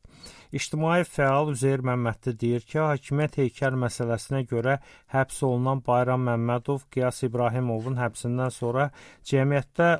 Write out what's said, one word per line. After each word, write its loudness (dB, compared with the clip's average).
İctimai 0
fəal 2
Üzeyir 2
Məmmədli -2
deyir 0
ki, -4
hakimiyyət 0
heykəl 0
məsələsinə -2
görə 0
həbs -2
olunan 0
Bayram 2
Məmmədov -2
Qiyas -2
İbrahimovun -2
həbsindən -2
sonra -2
cəmiyyətdə 2